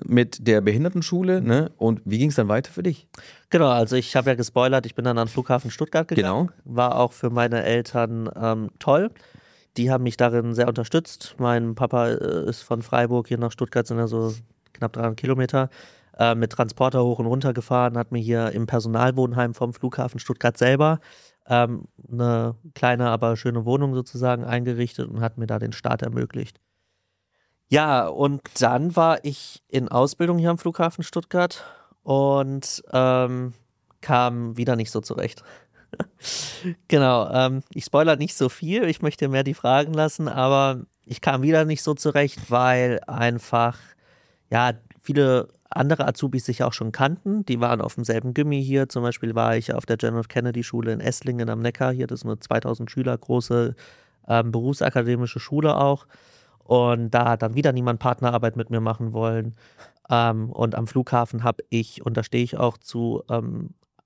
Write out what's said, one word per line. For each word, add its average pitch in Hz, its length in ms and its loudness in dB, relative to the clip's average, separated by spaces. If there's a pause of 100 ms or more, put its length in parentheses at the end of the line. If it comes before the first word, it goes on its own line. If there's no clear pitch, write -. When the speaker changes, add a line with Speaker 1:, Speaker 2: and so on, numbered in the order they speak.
Speaker 1:
mit 120 420 2
der 107 140 6
Behindertenschule, 175 800 0
ne? 127 340 2
Und 113 300 0
wie 101 100 0
ging's 143 200 0
dann 110 120 2
weiter 113 240 -2
für 180 100 -6
dich? 175 240 -4 (440)
Speaker 2:
Genau, 160 180 4
also 120 280 2
ich 127 200 -2
habe 131 140 4
ja 123 60 2
gespoilert, 123 500 2
ich 120 80 -14
bin 120 100 -4
dann 123 140 0
an 117 80 0
den 110 60 -8
Flughafen 123 380 0
Stuttgart 160 380 -2
gegangen. 117 380 0
Speaker 1:
Genau. - 180 -12
Speaker 2:
War 123 320 0
auch 123 160 2
für - 160 -6
meine 120 360 0
Eltern, 117 720 -2
ähm, 110 440 -2
toll. 175 320 2 (680)
Die 123 140 0
haben 127 140 2
mich 117 120 -2
darin 117 380 2
sehr 120 140 2
unterstützt. 123 680 -4
Mein 120 360 0
Papa, 120 340 0
äh, 85 400 -2
ist 117 140 -8
von 117 180 -4
Freiburg 120 480 0
hier 120 100 -2
nach 117 140 -4
Stuttgart, 120 340 -2
sind 117 120 -4
ja 117 80 0
so 113 280 -2 (380)
knapp 113 220 -6
dreihundert 117 260 -4
Kilometer, 131 480 0 (500)
äh, 117 160 4
mit 113 180 -2
Transporter 127 520 0
hoch 120 140 0
und 117 80 -2
runter 131 260 0
gefahren, 123 460 0
hat 120 120 -4
mir 120 100 -2
hier 113 320 0
im 113 140 -2
Personalwohnheim 120 840 0
vom 120 220 -4
Flughafen 123 440 -6
Stuttgart - 380 -2
selber, 143 440 4 (460)
ähm, 120 380 2 (280)
eine 117 420 0 (200)
kleine, 123 340 2
aber 113 280 0
schöne 117 280 -4
Wohnung 135 300 0
sozusagen 123 500 -2
eingerichtet 120 640 -4
und 113 120 -8
hat 113 180 -4
mir 113 100 -4
da 110 100 -2
den 110 140 -4
Start 120 300 -4
ermöglicht. 117 580 -6 (1080)
Ja, 139 380 4
und 139 340 0 (200)
dann 127 340 2
war 165 300 4
ich - 440 -10
in 123 200 -2
Ausbildung 170 500 2
hier 170 120 2
am 170 80 -2
Flughafen 170 440 -2
Stuttgart 175 640 -4 (380)
und, 139 800 0 (100)
ähm, 127 600 2 (480)
kam 120 580 0
wieder 120 180 2
nicht 113 140 -4
so 107 100 -4
zurecht. - 420 -8 (500)
<laughs> - 120 -8 (800)
Genau, 127 460 4
ähm, 131 300 2 (100)
ich 113 120 -10
spoilere 151 320 4
nicht 151 200 -4
so 131 120 2
viel, 190 360 -2
ich 160 180 -2
möchte 147 260 -2
mehr 135 140 2
die 135 120 -2
Fragen 143 380 2
lassen, 156 360 0
aber 135 540 2 (220)
ich - 160 -14
kam 135 220 0
wieder 160 220 4
nicht 156 180 -2
so 151 120 0
zurecht, 143 560 -2
weil 123 580 2
einfach, 117 680 0 (720)
ja, 120 220 2 (300)
viele 135 460 2 (200)
andere 143 380 0
Azubis 131 380 -2
sich 127 180 -4
auch 123 100 0
schon 113 200 -6
kannten, 190 520 -2
die 120 160 -2
waren 120 200 2
auf - 160 -6
demselben 117 380 -2
Gymi 147 280 0
hier, 135 260 0
zum 123 140 -4
Beispiel 117 320 -4
war 113 220 2
ich 117 180 -4
auf - 120 -6
der 117 100 0
John 117 200 -2
F. 113 120 -4
Kennedy 120 340 -2
Schule 113 300 -4
in 107 80 -4
Esslingen 120 480 -4
am 113 120 -4
Neckar, 123 320 -2
hier, 127 140 -4
das 123 140 -8
ist - 60 -12
eine 110 120 -6
zweitausend 117 520 -4
Schüler 131 260 -2
große, 120 580 0 (540)
ähm, 117 240 2
berufsakademische 120 880 0
Schule 151 360 0
auch 139 300 2 (560)
und 120 480 2
da 120 200 4
hat 113 120 0
dann 113 120 -2
wieder 143 180 2
niemand 123 260 0
Partnerarbeit 120 580 0
mit 117 140 -4
mir 117 100 0
machen 110 320 -4
wollen, 113 440 -2 (520)
ähm, 117 420 0
und 117 260 -2
am 113 100 -4
Flughafen 120 560 -2
hab 117 260 -2
ich, - 360 -4
und 117 120 -2
da 120 60 0
stehe 120 220 -2
ich - 140 -6
auch 120 200 0
zu, 117 520 -6
ähm, 117 400 -6 (360)